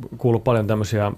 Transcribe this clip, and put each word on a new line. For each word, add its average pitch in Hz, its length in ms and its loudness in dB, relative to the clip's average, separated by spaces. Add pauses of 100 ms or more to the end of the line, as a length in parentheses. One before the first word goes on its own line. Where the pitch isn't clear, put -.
(180)
kuullut 117 260 2
paljon 113 220 2
tämmösiä 104 520 0